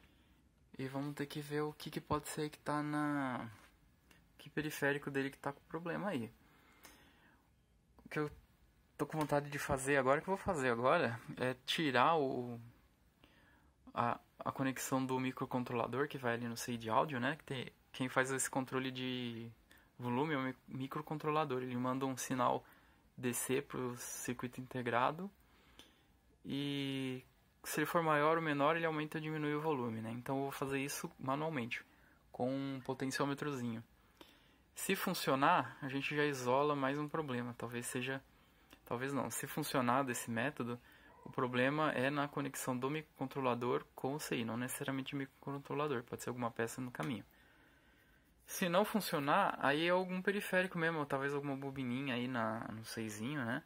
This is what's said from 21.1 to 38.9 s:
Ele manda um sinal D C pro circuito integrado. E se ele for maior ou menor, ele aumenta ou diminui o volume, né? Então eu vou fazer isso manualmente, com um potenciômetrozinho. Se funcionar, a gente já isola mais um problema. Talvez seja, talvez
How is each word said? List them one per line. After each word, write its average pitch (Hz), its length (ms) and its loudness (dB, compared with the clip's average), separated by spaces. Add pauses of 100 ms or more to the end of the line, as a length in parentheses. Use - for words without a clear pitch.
Ele 127 120 -4
manda 127 300 0
um 131 100 -2
sinal 127 480 2 (520)
D 123 160 -2
C 131 300 0
pro 127 360 -6
circuito - 600 -6
integrado. 127 720 0 (1120)
E 135 800 -2 (400)
se - 160 -2
ele 151 60 4
for 170 160 2
maior 156 360 4
ou 165 60 0
menor, 147 320 4
ele 165 120 0
aumenta 156 320 -2
ou - 20 -4
diminui 156 320 0
o 147 80 0
volume, 120 400 0
né? 113 80 -6
Então 123 280 -4
eu 135 40 0
vou 139 100 -2
fazer 139 280 -2
isso - 400 -4
manualmente, 135 640 -2 (460)
com 127 200 -2
um 135 300 -4
potenciômetrozinho. 131 1040 -2 (880)
Se - 220 0
funcionar, 147 840 4
a 143 80 -4
gente 135 280 -2
já 147 100 4
isola 139 500 4
mais 139 220 2
um 151 100 -2
problema. 123 480 -2
Talvez 120 300 -6
seja, 131 380 -4 (600)
talvez 131 300 -2